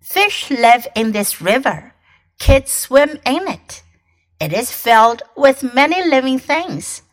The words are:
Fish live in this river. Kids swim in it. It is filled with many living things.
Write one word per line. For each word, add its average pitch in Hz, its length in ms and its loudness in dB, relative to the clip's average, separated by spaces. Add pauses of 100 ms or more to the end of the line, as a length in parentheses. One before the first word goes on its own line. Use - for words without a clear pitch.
Fish - 480 -4
live 233 460 2
in 220 160 -2
this 208 300 -6
river. 202 520 -2 (460)
Kids 269 320 2
swim 285 540 0
in 330 220 -4
it. - 340 -14 (580)
It 156 140 -6
is 240 180 -6
filled 233 520 2 (120)
with 269 380 2
many 311 300 0
living 262 360 0
things. 330 640 -6 (120)